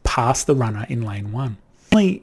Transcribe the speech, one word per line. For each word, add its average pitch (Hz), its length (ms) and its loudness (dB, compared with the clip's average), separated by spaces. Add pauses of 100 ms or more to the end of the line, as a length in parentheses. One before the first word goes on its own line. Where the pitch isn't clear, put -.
past 123 420 0
the 147 80 4
runner 110 340 -2
in 120 140 -4
lane 101 300 -6
one. 120 260 -6 (340)
Only 202 300 2